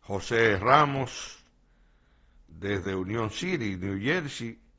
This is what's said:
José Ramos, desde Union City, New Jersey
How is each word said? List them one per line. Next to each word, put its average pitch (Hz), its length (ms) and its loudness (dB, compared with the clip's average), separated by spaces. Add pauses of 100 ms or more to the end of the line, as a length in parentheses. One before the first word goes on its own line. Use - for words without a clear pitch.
José 107 580 2
Ramos, 135 840 2 (1040)
desde 95 480 -2
Union 104 340 -2
City, 127 460 -2
New 98 240 -4
Jersey 131 600 -4 (180)